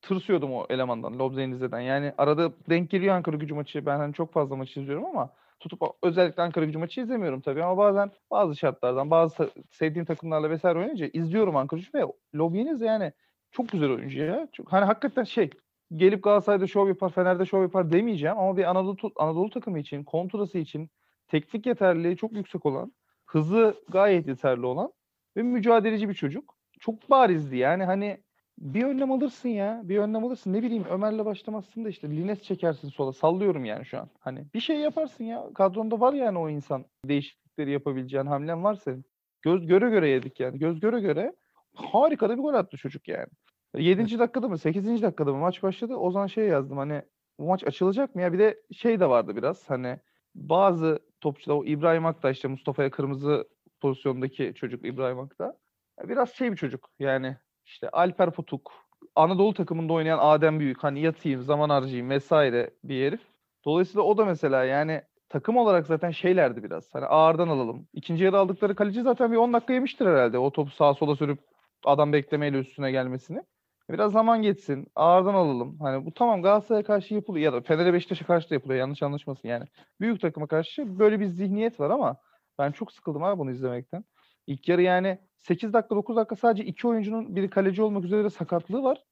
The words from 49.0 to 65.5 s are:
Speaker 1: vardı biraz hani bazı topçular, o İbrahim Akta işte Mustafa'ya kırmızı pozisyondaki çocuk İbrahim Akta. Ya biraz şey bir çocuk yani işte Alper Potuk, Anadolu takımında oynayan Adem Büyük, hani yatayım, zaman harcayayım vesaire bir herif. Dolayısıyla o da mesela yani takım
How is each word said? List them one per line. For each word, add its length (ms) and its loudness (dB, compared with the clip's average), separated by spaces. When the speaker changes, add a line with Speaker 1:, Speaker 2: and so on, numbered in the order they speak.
Speaker 1:
vardı 260 2
biraz 340 -4
hani 300 -6
bazı 640 2
topçular, 340 -2
o 100 -2
İbrahim 400 2
Akta 260 0
işte 160 -6
Mustafa'ya 440 -4
kırmızı 560 -4
pozisyondaki 720 -4
çocuk 300 -10
İbrahim 340 -6
Akta. 380 -10
Ya 100 -12
biraz 240 -2
şey 180 -4
bir 60 -6
çocuk 320 -8
yani 380 -4
işte 240 -12
Alper 420 2
Potuk, 400 -10
Anadolu 380 4
takımında 400 -4
oynayan 280 2
Adem 380 6
Büyük, 240 -2
hani 180 -2
yatayım, 420 -2
zaman 260 2
harcayayım 400 0
vesaire 640 2
bir 240 -2
herif. 140 -4
Dolayısıyla 360 2
o 160 4
da 80 4
mesela 380 2
yani 380 0
takım 280 -2